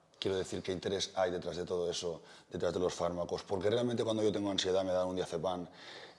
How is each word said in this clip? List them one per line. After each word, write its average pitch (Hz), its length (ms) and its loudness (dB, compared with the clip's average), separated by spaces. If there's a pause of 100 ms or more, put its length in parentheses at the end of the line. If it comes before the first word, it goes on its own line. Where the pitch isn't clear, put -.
(200)
Quiero 95 180 0
decir, 90 240 -2
¿qué 95 100 -2
interés 92 440 -2
hay 92 160 2
detrás 85 260 -2
de 87 80 -4
todo 87 240 0
eso, 85 320 -4 (300)
detrás 87 220 0
de 92 60 0
los 90 140 2
fármacos? 87 500 -2
¿Por 95 180 -2
qué 101 80 4
realmente 120 340 2
cuando 110 200 2
yo 107 80 6
tengo 101 200 0
ansiedad 92 340 2
me 92 80 0
dan 92 140 4
un 92 80 -2
diazepam 90 520 -2 (520)